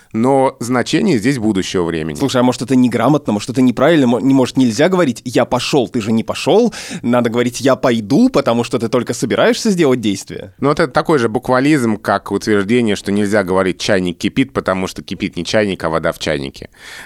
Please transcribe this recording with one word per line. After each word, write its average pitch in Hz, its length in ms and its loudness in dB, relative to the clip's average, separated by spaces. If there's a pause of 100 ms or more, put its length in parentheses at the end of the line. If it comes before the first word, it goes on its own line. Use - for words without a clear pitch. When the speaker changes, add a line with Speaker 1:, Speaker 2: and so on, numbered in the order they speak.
(140)
Speaker 1:
но 131 460 2
значение 127 580 0
здесь 127 220 0
будущего 95 440 0
времени. 80 320 -4
Speaker 2:
Слушай, 127 260 0
а - 20 4
может, 123 180 0
это 131 140 -2
неграмотно, 123 580 2
может, 104 160 -4
это 127 120 -2
неправильно, 127 460 4
мо-, 120 140 2
не, 135 120 2
может, 131 240 2
нельзя 131 320 2
говорить: 175 360 0
"Я 123 200 2
пошёл", 123 440 0
ты 123 120 -2
же 104 100 -4
не 110 120 2
пошёл, 196 500 0 (280)
надо 120 280 0
говорить: 120 320 -2
"Я 131 140 4
пойду", 127 540 2
потому 120 340 0
что 120 160 -2
ты 113 80 -2
только 123 260 -2
собираешься 147 580 0
сделать 147 300 2
действие. 95 580 -6
Speaker 1:
Ну, 139 100 0
вот 151 100 0
это 156 120 0
такой 151 280 2
же 117 100 0
буквализм, 127 680 2
как - 340 -2
утверждение, 104 640 0
что - 160 -6
нельзя 101 320 0
говорить: 92 360 0
"Чайник 92 380 0
кипит", - 360 -2
потому 92 340 -2
что - 160 -12
кипит 95 320 -8
не 85 100 -8
чайник, 104 380 0
а 82 60 -2
вода 80 220 0
в - 80 -10
чайнике. 71 500 -6 (360)